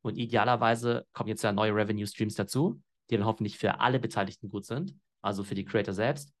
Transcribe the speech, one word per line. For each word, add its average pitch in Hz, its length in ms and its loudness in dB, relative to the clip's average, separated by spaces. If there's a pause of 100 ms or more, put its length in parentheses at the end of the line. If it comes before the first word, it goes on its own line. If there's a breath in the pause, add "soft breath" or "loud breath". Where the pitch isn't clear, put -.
und 107 160 -6
idealerweise 117 920 2
kommen 107 160 -6
jetzt 107 160 -4
ja 107 80 2
neue 104 240 2
Revenue-Streams 107 600 0
dazu, 143 460 0 (280)
die 113 80 2
dann 101 80 2
hoffentlich 107 320 -2
für - 240 0
alle 127 180 4
Beteiligten 98 500 -4
gut 101 160 -8
sind, 160 300 -6 (260)
also 101 220 -2
für 101 120 -6
die 95 100 -4
Creator 101 280 0
selbst 120 460 -2